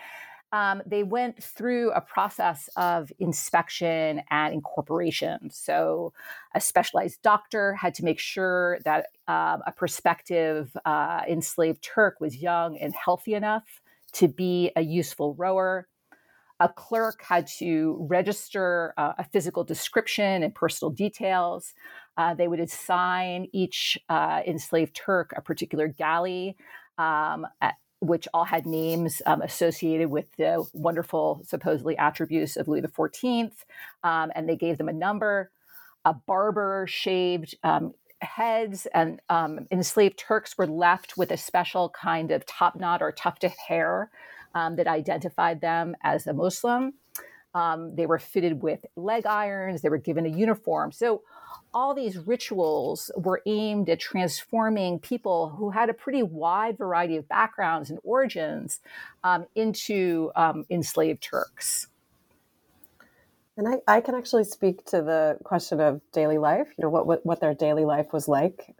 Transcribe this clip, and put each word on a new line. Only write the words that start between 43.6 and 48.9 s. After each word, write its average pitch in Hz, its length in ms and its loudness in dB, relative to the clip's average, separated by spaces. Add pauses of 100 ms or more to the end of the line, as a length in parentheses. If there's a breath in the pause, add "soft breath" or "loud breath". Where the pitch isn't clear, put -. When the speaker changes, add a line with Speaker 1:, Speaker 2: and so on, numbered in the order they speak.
Speaker 1:
hair, 170 420 0 (460 loud breath)
um, 170 200 -2
that 165 120 2
identified 165 760 0
them 170 400 0
as 147 240 0
a 151 80 -4
Muslim. 240 600 0 (600 loud breath)
Um, 165 420 -2
they 165 100 0
were 160 140 2
fitted 165 420 0
with 151 240 -2 (100)